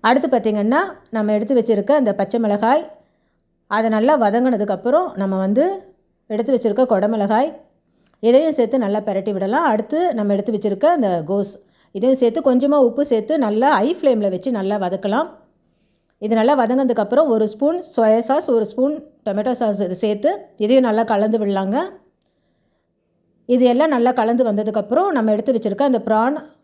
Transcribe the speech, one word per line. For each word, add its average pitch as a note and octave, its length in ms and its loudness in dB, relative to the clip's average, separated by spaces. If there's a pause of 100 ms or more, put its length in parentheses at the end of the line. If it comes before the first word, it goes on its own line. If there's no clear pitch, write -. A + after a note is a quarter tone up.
அடுத்து B3+ 240 2
பார்த்தீங்கன்னா, A3+ 540 0 (300)
நம்ம G#3+ 220 -2
எடுத்து G#3 220 0
வச்சிருக்க A3 380 0
அந்த C4 200 2
பச்சை G3+ 260 -2
மிளகாய், A3+ 440 0 (880)
அதை A3 180 0
நல்லா A3 280 2
வதங்கினதுக்கப்புறம், A#3+ 1000 0
நம்ம F#3+ 220 -2
வந்து G3+ 260 0 (680)
எடுத்து A3 220 -2
வச்சிருக்க A#3 340 0
குடமிளகாய், G#3+ 640 0 (720)
இதையும் C#4+ 320 4
சேர்த்து B3+ 240 0
நல்லா G#3+ 200 0
பிரட்டி G#3 340 -4
விடலாம். G3+ 320 -2
அடுத்து A3 340 0 (140)
நம்ம G#3 200 0
எடுத்து G3+ 200 -2
வச்சிருக்க G3+ 360 -2
அந்த C#4+ 200 2 (140)
கோஸ், G3 300 -4 (420)
இதையும் B3+ 240 2
சேர்த்து A#3 220 0
கொஞ்சமா C#4 380 2
உப்பு B3+ 260 2
சேர்த்து A3+ 320 -2
நல்லா A3+ 340 0
ஹை A3+ 200 2
ஃப்ளேமில் A#3 400 0
வச்சு F#3 200 -6
நல்லா G3+ 260 -2
வதக்கலாம். G3 500 -2 (920)
இது G#3+ 140 -2
நல்லா A3+ 200 2
வதங்கினதுக்கப்புறம், B3 720 0
ஒரு A3 200 2
ஸ்பூன் D4+ 360 -2
சோயா A3 360 2
சாஸ், C4 280 -2
ஒரு A3+ 160 2
ஸ்பூன் B3+ 280 -2 (280)
டொமேட்டோ G#3+ 340 -4
சாஸ் G#3+ 260 -2
இது F3+ 160 -4
சேர்த்து, G#3 320 -2 (280)
இதையும் B3 300 4
நல்லா A3 180 0
கலந்து A3 340 0
விடலாங்க. G3 380 -2 (1700)
இது B3 160 4
எல்லாம் C4+ 280 4
நல்லா B3 200 2
கலந்து A#3+ 300 0
வந்ததுக்கப்புறம், G#3+ 680 0
நம்ம A3+ 200 0
எடுத்து G#3+ 220 0
வச்சிருக்க A3 300 -2
அந்த B3+ 180 2
ப்ரான் A#3 360 0 (260)